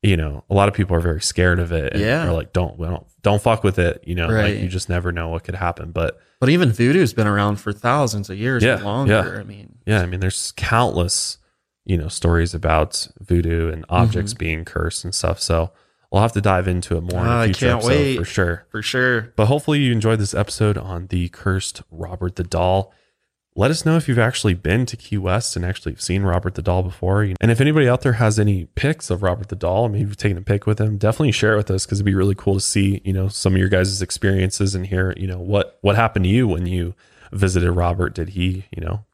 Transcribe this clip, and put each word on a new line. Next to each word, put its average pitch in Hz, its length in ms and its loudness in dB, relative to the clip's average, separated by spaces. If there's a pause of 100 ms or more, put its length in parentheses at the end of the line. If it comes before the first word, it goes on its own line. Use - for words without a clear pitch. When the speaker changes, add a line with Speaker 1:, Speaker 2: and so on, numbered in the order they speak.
Speaker 1:
you 95 140 4
know, 76 320 -4
a 98 40 0
lot 101 140 6
of 104 60 0
people 92 220 0
are 82 60 4
very 85 200 -2
scared 90 380 2
of 85 120 -2
it 76 220 -2
and 101 80 0
Speaker 2:
Yeah. 135 260 0
Speaker 1:
are 85 60 2
like, 80 200 -4
"Don't, 90 240 -2
well, 85 300 -6 (160)
don't 101 180 4
fuck 113 220 2
with 98 160 2
it." 85 260 0
You 87 100 -6
know, 85 120 -2
like, 110 80 0
Speaker 2:
Right. 104 220 2
Speaker 1:
you 98 100 -4
just 92 220 -6
never 87 240 -2
know 82 160 -6
what 85 160 -6
could 87 100 -8
happen. 85 360 -6
But 82 280 -4 (220)
Speaker 2:
But 131 80 4
even 160 240 4
voodoo's 135 400 2
been 107 140 0
around 104 340 2
for 104 100 -6
thousands 113 580 -2
of 95 80 -10
years 120 240 0
Speaker 1:
Yeah, 107 200 2
Speaker 2:
or - 20 -12
longer. 107 300 0
Speaker 1:
yeah. 92 260 0
Speaker 2:
I 101 40 -12
mean, 101 420 -18
Speaker 1:
Yeah, 104 160 2
I 85 40 0
mean, 90 140 -4
there's - 380 -4
countless, - 800 0 (480)
you 95 120 0
know, 78 120 -4
stories 85 440 0
about 80 540 0 (140)
voodoo 82 500 0
and 80 160 -10
objects 104 460 2
Speaker 2:
Mm-hmm. - 60 -14
Speaker 1:
being 82 260 -4
cursed - 400 -6
and 87 100 -6
stuff. 85 260 -2
So 85 300 0 (440)
we'll 98 60 4
have 113 100 2
to 104 100 -2
dive 95 280 2
into 90 260 -2
it 82 60 -2
more 90 180 -6
in 113 80 0
Speaker 2:
Oh, - 20 2
Speaker 1:
a 117 120 2
Speaker 2:
I 113 60 2
Speaker 1:
future 95 180 0
Speaker 2:
can't 120 140 2
Speaker 1:
episode 117 100 0
Speaker 2:
wait. 139 280 2
Speaker 1:
for 85 60 -2
sure. 85 460 -2
Speaker 2:
For 107 120 -8
sure. 123 540 0
Speaker 1:
But 107 120 4
hopefully 147 320 2
you 127 120 2
enjoyed 113 260 2
this 101 160 -2
episode 104 440 0
on 92 300 -8
the 87 200 -2
cursed - 540 -4 (100)
Robert 90 460 -8
the 90 80 -4
Doll. 90 480 0 (600)
Let 113 160 2
us 160 160 -2
know 160 120 4
if 156 100 0
you've 120 100 2
actually 107 360 2
been 101 320 0
to 117 100 -10
Key - 220 -6
West 95 400 -2
and 90 80 -4
actually 87 320 -6
seen 98 260 -2
Robert 92 320 0
the 80 60 -8
Doll 90 220 0
before. 92 400 -2
And 101 280 2
if 113 80 2
anybody 147 300 4
out 123 100 2
there 127 140 2
has 107 260 2
any 101 240 2 (120)
pics - 340 -2
of 95 140 -2
Robert 92 260 -2
the 98 80 -8
Doll, 98 320 0
maybe 101 160 -2
you've 101 100 -6
taken 98 220 0
a 90 40 -10
pic 101 240 0
with 107 140 0
him, 107 180 0
definitely 113 360 2
share 107 220 2
it - 20 2
with 104 120 -2
us, 95 160 -2
'cause 101 120 -4
it'd 101 80 -2
be 95 100 2
really 98 180 2
cool 98 200 0
to 95 80 0
see, 98 420 0
you 98 80 -4
know, 95 160 -2
some 95 260 0
of 92 60 4
your 95 80 4
guys' 95 340 2
experiences 95 720 0
and 92 140 -6
hear, 92 300 0
you 95 100 -6
know, 92 120 -6
what, 98 420 -2
what 101 160 4
happened 113 260 2
to 90 80 2
you 120 160 4
when 87 180 -2
you 87 280 -2 (400)
visited 90 400 2
Robert. 90 420 0
Did 87 140 -6
he, 92 440 -4
you - 80 -10
know 92 220 -6 (100)